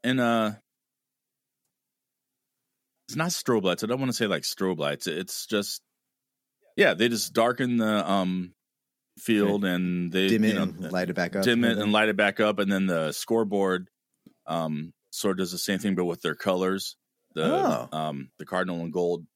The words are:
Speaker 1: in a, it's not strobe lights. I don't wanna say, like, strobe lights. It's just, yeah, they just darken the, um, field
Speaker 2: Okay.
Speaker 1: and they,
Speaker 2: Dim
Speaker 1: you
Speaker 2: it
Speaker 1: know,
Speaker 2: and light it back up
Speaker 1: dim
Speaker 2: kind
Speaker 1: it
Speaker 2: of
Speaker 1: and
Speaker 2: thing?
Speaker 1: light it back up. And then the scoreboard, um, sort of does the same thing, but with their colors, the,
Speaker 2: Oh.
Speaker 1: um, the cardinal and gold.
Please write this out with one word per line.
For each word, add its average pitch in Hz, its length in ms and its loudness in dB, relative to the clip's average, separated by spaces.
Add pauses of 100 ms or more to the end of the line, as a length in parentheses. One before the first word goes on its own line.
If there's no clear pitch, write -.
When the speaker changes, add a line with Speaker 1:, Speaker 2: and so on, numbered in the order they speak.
Speaker 1:
in 127 160 0
a, 113 420 0 (2500)
it's - 80 -12
not 165 140 0
strobe 117 340 0
lights. 90 200 0
I 107 40 -4
don't 123 120 -2
wanna 127 140 -2
say, 113 140 0
like, 92 160 -2
strobe 92 360 -2
lights. 73 280 -2
It's 90 380 -6
just, - 360 -2 (920)
yeah, 175 180 6
they 120 160 4
just 110 240 -2
darken 120 440 2
the, 107 320 2
um, 92 440 0 (680)
field 104 440 2
Speaker 2:
Okay. 92 100 0
Speaker 1:
and 87 380 -2
they, 95 160 2
Speaker 2:
Dim 110 160 4
Speaker 1:
you 107 80 4
Speaker 2:
it 101 40 0
Speaker 1:
know, 101 80 0
Speaker 2:
and 87 280 -6
light 90 180 -2
it 87 40 -4
back 87 220 -2
up 98 80 0
Speaker 1:
dim 117 180 4
Speaker 2:
kind 120 40 2
Speaker 1:
it 117 80 4
Speaker 2:
of 101 40 -2
Speaker 1:
and 104 80 -2
Speaker 2:
thing? 104 80 0
Speaker 1:
light 107 160 4
it 101 80 0
back 101 220 2
up. 104 200 2
And 98 120 2
then 95 160 2
the 80 240 0
scoreboard, 98 760 0 (580)
um, 80 460 -4 (180)
sort 101 220 -2
of 92 40 -2
does 90 140 -2
the 90 80 -8
same 98 200 -2
thing, 101 160 0
but 90 100 0
with 85 160 -4
their 80 140 -2
colors, 92 600 -2 (400)
the, 156 100 0
Speaker 2:
Oh. 269 520 0
Speaker 1:
um, 71 420 -6
the 78 60 -14
cardinal 90 360 -4
and 82 100 -6
gold. 87 340 0 (100)